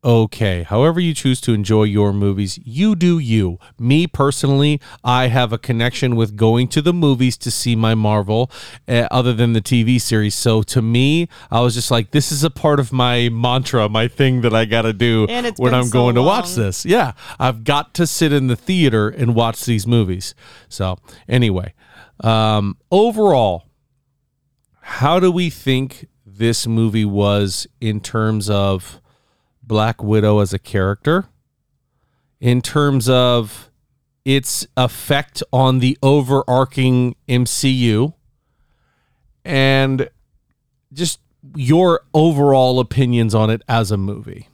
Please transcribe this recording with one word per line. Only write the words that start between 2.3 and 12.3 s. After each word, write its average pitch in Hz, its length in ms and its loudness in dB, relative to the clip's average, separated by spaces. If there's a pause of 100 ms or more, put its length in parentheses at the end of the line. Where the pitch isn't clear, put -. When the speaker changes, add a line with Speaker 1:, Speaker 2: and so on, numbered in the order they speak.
Speaker 1:
you 180 300 0
do 170 240 2
you. 107 400 0 (200)
Me, 143 280 2
personally, 139 760 0 (220)
I 127 240 0
have 120 260 0
a 113 60 -4
connection 120 580 -2
with 104 200 0
going 113 320 2
to 156 120 0
the 170 140 0
movies 131 440 2
to 120 120 -8
see 120 240 -2
my 113 200 2
Marvel, 107 560 0 (380)
uh, 120 220 0
other 123 240 0
than 117 180 0
the 113 80 2
T 117 220 0
V 123 160 2
series. 107 360 0
So 110 280 0
to - 180 -2
me, 135 480 0 (220)
I 117 100 0
was 123 140 0
just 120 160 -6
like, 117 220 0
"This 147 200 0